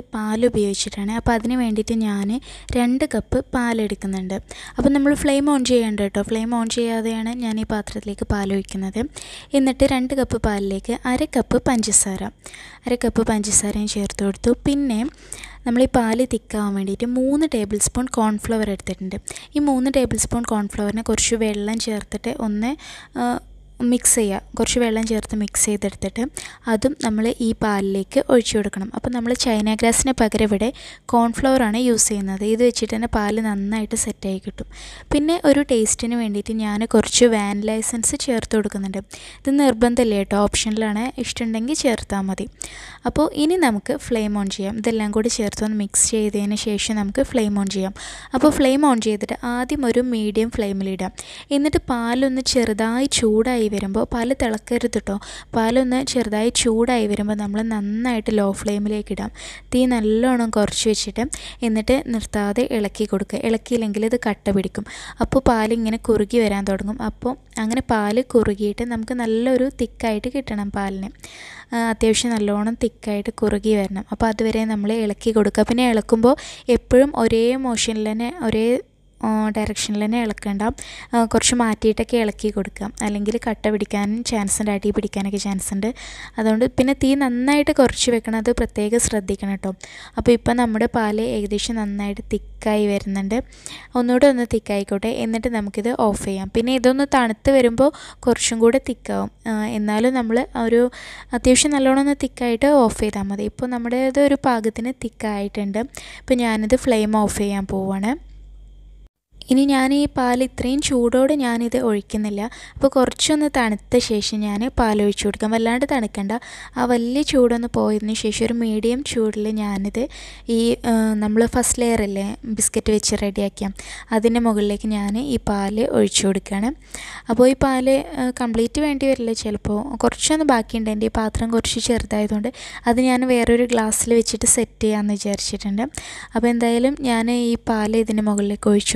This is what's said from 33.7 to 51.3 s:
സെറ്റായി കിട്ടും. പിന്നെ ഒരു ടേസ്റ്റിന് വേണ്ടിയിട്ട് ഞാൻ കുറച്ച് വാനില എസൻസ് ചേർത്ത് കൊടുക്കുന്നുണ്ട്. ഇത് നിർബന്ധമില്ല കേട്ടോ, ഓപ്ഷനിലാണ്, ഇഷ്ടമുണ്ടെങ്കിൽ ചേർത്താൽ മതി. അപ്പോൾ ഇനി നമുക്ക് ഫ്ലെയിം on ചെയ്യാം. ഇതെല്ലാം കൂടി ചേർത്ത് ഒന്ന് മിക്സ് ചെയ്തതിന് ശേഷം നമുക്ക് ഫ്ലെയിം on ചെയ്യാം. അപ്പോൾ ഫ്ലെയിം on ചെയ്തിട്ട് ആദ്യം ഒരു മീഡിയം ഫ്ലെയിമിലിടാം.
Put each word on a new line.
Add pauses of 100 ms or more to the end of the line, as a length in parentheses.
സെറ്റായി
കിട്ടും. (460)
പിന്നെ (120)
ഒരു
ടേസ്റ്റിന്
വേണ്ടിയിട്ട് (100)
ഞാൻ
കുറച്ച്
വാനില (120)
എസൻസ്
ചേർത്ത്
കൊടുക്കുന്നുണ്ട്. (420)
ഇത് (120)
നിർബന്ധമില്ല
കേട്ടോ,
ഓപ്ഷനിലാണ്, (180)
ഇഷ്ടമുണ്ടെങ്കിൽ
ചേർത്താൽ
മതി. (640)
അപ്പോൾ (200)
ഇനി
നമുക്ക് (140)
ഫ്ലെയിം (120)
on (100)
ചെയ്യാം.
ഇതെല്ലാം
കൂടി
ചേർത്ത്
ഒന്ന്
മിക്സ്
ചെയ്തതിന്
ശേഷം
നമുക്ക്
ഫ്ലെയിം
on
ചെയ്യാം. (400)
അപ്പോൾ
ഫ്ലെയിം
on
ചെയ്തിട്ട് (180)
ആദ്യം (100)
ഒരു (100)
മീഡിയം
ഫ്ലെയിമിലിടാം. (460)